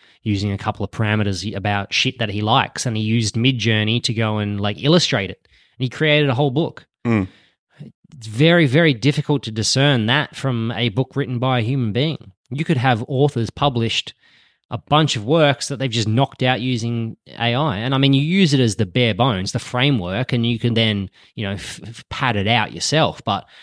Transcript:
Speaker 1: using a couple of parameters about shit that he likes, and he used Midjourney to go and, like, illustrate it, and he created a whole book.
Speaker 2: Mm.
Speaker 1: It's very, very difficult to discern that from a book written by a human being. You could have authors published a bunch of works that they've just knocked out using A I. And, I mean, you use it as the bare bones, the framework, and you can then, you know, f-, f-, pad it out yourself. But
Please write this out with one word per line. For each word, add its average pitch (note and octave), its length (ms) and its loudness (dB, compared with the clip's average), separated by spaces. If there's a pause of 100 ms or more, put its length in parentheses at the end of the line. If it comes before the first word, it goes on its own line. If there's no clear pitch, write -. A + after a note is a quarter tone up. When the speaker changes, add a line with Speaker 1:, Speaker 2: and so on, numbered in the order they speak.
(220)
Speaker 1:
using G2+ 300 0
a G2 60 -4
couple - 260 -4
of F#2+ 60 -8
parameters G#2 640 -2
about G2+ 380 -4
shit - 260 -2
that A2 120 -4
he G#2 100 -4
likes, A2+ 460 0
and A2+ 100 -2
he A2 60 -2
used A2 320 0
Midjourney A2+ 720 2
to A#2+ 100 -2
go G#2+ 240 -2
and, G#2 220 -4
like, G#2 220 -4
illustrate C3 480 2
it, - 160 -14
and - 380 -10
he B2+ 60 -2
created D3+ 400 2
a B2 40 2
whole C#3 160 0
book. D3 360 -4 (200)
Speaker 2:
Mm. G#2+ 220 2 (880)
Speaker 1:
It's A2+ 100 -16
very, D#3 400 4
very D3 280 4
difficult C#3 480 0
to A2+ 80 -10
discern A#2+ 560 2
that C3 300 0
from A#2+ 360 -2
a A2+ 180 -2
book B2 260 -4
written C3 220 -4
by B2+ 200 0
a A#2 40 0
human A#2+ 300 -2
being. C#3 400 -4 (160)
You D3 160 -6
could D#3+ 140 0
have A#2+ 300 2
authors C3+ 420 0
published A#2+ 640 -2 (560)
a - 80 -8
bunch D3+ 380 2
of G#2 100 -6
works C#3+ 420 2
that C3 100 -8
they've C3 120 -4
just A2 180 -2
knocked B2+ 340 0
out B2+ 200 2
using A#2 560 -4 (200)
A A#2+ 160 0
I. C3 240 0
And, B2+ 160 -2
I C3 40 2
mean, C#3 160 4
you C3+ 80 2
use E3+ 320 4
it C3 60 4
as A2+ 160 2
the G#2+ 100 0
bare A#2 280 2
bones, G2+ 380 0
the A#2+ 60 -4
framework, B2 720 -2
and A#2 140 0
you A#2 120 0
can A#2 140 0
then, G#2+ 380 0 (240)
you G#2+ 100 -8
know, G2 80 -4
f-, - 320 -10
f-, - 240 -16
pad B2 280 -2
it G2 100 0
out A2+ 260 0
yourself. B2 520 -2
But G2 200 -2 (180)